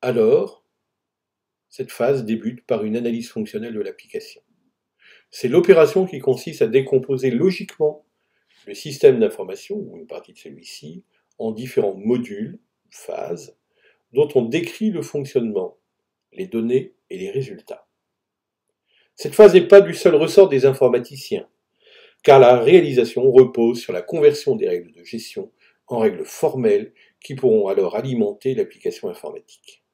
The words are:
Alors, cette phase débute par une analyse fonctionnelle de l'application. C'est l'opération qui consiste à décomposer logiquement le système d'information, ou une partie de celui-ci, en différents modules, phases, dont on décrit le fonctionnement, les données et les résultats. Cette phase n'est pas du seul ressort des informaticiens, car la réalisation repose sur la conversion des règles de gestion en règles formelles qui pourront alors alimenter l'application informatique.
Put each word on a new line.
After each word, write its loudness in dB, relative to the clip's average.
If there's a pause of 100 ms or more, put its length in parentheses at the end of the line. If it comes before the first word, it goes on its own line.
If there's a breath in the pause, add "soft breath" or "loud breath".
Alors, -2 (1040)
cette -14
phase -2
débute -8
par -4
une -4
analyse -6
fonctionnelle -10
de -8
l'application. -14 (920 soft breath)
C'est -8
l'opération 4
qui -12
consiste -4
à 0
décomposer -2
logiquement -4 (600)
le -16
système 2
d'information, -6
ou -16
une -20
partie -20
de -20
celui-ci, -20 (320)
en -8
différents -4
modules, -6 (320)
phases, -14 (540)
dont -2
on 0
décrit -6
le -8
fonctionnement, -6 (540)
les -12
données -4 (160)
et -14
les -12
résultats. -12 (1300)
Cette -12
phase 8
n'est 6
pas 10
du 0
seul 2
ressort 4
des 2
informaticiens, -2 (720 soft breath)
car 8
la 8
réalisation 2
repose 4
sur -12
la -6
conversion 0
des -4
règles -8
de -20
gestion -16 (360)
en -8
règles -2
formelles -2 (260 soft breath)
qui -16
pourront 0
alors -2
alimenter -6
l'application -8
informatique. -20 (100)